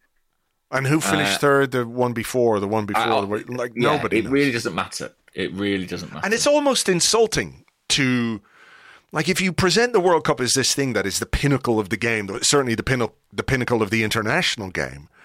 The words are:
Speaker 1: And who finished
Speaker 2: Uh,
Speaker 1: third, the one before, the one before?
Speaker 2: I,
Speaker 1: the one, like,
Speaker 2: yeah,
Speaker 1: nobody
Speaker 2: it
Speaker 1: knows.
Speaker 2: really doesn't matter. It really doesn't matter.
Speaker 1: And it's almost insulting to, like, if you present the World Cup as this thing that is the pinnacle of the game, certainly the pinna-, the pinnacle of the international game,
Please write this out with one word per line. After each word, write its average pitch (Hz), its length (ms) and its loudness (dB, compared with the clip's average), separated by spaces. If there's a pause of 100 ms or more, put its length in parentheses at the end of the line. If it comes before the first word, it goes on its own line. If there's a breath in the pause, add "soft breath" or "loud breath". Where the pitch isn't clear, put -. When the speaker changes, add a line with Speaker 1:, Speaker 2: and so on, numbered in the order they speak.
(720)
Speaker 1:
And 131 160 -2
who 156 140 2
finished 98 340 0
Speaker 2:
Uh, - 40 -2
Speaker 1:
third, 139 340 4
the 123 140 -2
one 123 280 -2
before, 117 460 2
the 98 80 -2
one 107 180 0
before? 107 160 0
Speaker 2:
I, - 180 0
Speaker 1:
the 98 60 -2
one, 104 220 -6
like, 123 260 -6
Speaker 2:
yeah, 143 220 2
Speaker 1:
nobody 110 220 -2
Speaker 2:
it 107 60 0
Speaker 1:
knows. 117 80 -4
Speaker 2:
really 139 200 2
doesn't 113 220 -4
matter. - 400 -8 (200)
It 90 180 -6
really 98 340 -2
doesn't 87 260 -10
matter. 78 120 -8
Speaker 1:
And 202 80 -2
it's 240 140 0
almost 285 420 2
insulting 175 760 0 (260)
to, 120 500 0 (680 loud breath)
like, 151 180 -2
if 175 120 0
you 185 120 0
present 208 400 2
the 208 80 4
World 175 240 4
Cup 135 160 0
as 120 120 0
this 127 220 2
thing 135 200 0
that 98 120 2
is 92 120 -4
the - 80 -4
pinnacle 127 520 2
of 98 120 -2
the 113 80 0
game, 110 300 -2 (140)
certainly 131 320 2
the 104 100 -2
pinna-, 123 260 0 (220)
the 104 100 -4
pinnacle 120 400 0
of 98 80 0
the 113 140 2
international 107 640 -2
game, 71 380 -8 (160 loud breath)